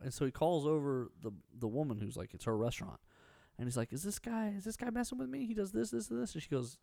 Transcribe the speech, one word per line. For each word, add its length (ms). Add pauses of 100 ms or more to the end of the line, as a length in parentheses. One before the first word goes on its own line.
And 100
so 100
he 60
calls 380
over 420 (100)
the, 120 (260)
the 100
woman 320
who's 160
like, 160
"It's 120
her 120
restaurant." 440 (580)
And 80
he's 100
like, 160
"Is 120
this 160
guy, 360
is 80
this 120
guy 140
messing 280
with 100
me? 180
He 80
does 180
this, 180
this, 200
and 120
this." 120
And 80
she 60
goes, 340